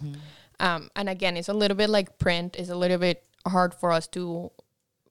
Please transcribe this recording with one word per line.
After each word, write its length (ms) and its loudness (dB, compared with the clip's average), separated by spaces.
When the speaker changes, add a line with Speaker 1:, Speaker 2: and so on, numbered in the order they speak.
Speaker 1:
Mm-hmm. 100 -8
Speaker 2:
Um, 340 -2
and 140 -4
again, 300 -2
it's 100 -6
a 60 0
little 240 2
bit 100 4
like 300 0
print. 380 0
It's 120 -6
a 80 -6
little 220 2
bit 260 0
hard 260 4
for 180 0
us 180 2
to 420 -8